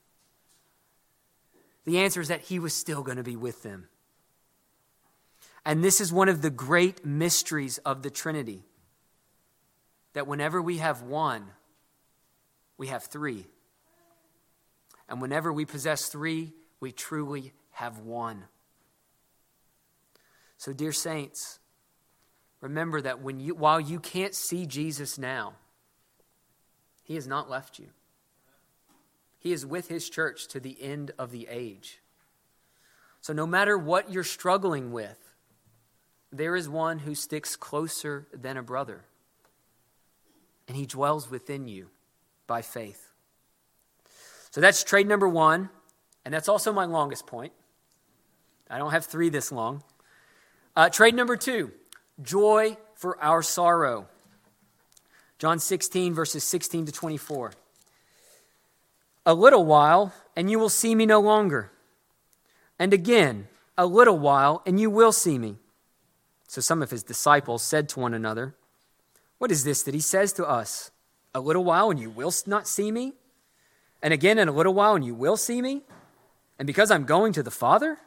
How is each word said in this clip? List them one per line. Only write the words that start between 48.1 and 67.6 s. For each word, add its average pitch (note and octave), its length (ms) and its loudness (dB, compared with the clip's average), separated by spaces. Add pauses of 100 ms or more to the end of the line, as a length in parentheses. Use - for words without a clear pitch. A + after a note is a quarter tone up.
I A#2+ 80 -8
don't D3 140 -6
have D#3+ 140 0
three E3+ 220 0
this D3 220 -4
long. B2+ 320 -6 (920)
Uh, E3 140 6
trade A3+ 260 6
number A#3+ 220 0
two, F#3+ 360 -4 (500)
joy G#3+ 560 4 (160)
for F3 280 -8
our D#3+ 200 4
sorrow. D#3+ 640 2 (1300)
John D#3+ 200 0
sixteen, F3+ 560 -2
verses D#3 300 -4
sixteen E3 420 -4
to C#3+ 60 -10
twenty-four. C#3 600 -8 (1700)
"A E3 80 8
little G3+ 320 10
while, D#3 480 6 (200)
and F3+ 160 0
you A3 80 2
will A3 120 2
see A3+ 240 2
me A3 100 4
no G#3+ 160 8
longer. G3+ 500 2 (1080)
And F#3+ 160 2
again, E3+ 540 4 (280)
a F3+ 80 4
little G3 340 8
while, C#3+ 460 4
and F#3 160 2
you A3 80 2
will A3 240 8
see D#3+ 260 2
me." G#2+ 200 -8 (920)
So - 120 -10
some E3 220 2
of B2 80 -4
his A2+ 120 -8
disciples C#3 600 2